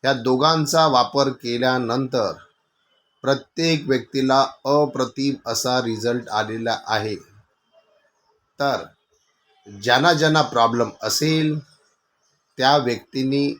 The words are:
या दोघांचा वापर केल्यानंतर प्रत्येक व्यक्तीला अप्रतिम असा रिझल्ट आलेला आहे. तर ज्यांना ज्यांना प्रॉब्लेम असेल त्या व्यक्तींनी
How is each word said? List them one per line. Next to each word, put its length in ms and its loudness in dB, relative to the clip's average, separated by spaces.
या 80 4
दोघांचा 720 2
वापर 420 2
केल्यानंतर 1040 -2
प्रत्येक 640 -2
व्यक्तीला 580 2
अप्रतिम 720 0
असा 340 -2
रिझल्ट 480 -4
आलेला 580 -4
आहे. 280 -2
तर 240 -2
ज्यांना 300 4
ज्यांना 300 2
प्रॉब्लेम 480 2
असेल 560 -2
त्या 200 4
व्यक्तींनी 840 -2